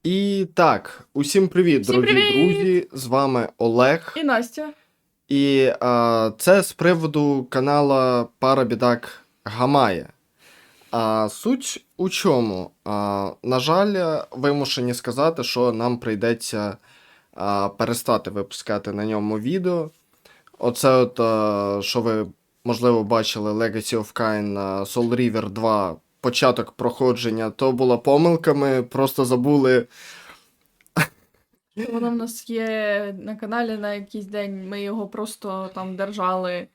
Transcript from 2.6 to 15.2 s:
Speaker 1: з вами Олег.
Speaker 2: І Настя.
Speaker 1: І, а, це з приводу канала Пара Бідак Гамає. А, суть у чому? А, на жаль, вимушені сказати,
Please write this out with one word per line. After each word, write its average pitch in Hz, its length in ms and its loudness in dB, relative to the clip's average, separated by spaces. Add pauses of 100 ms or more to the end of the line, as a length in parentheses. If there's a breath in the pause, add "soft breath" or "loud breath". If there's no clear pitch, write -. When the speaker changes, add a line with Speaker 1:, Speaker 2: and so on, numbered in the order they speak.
Speaker 1:
з 131 140 -10
вами 127 420 2 (100)
Олег. 123 580 2
Speaker 2:
І 311 80 -4
Настя. 262 440 -2 (600)
Speaker 1:
І, 139 520 2
а, 117 580 2
це 185 240 6
з - 100 -6
приводу 151 800 0
канала 135 800 2 (100)
Пара 131 260 4
Бідак 120 600 0 (200)
Гамає. 117 640 2 (840 soft breath)
А, 110 400 0
суть - 540 -4 (120)
у 185 120 -2
чому? 117 640 0 (140)
А, 101 460 -4 (120)
на 127 180 -2
жаль, 175 580 0 (120)
вимушені 131 640 -2
сказати, 135 500 -2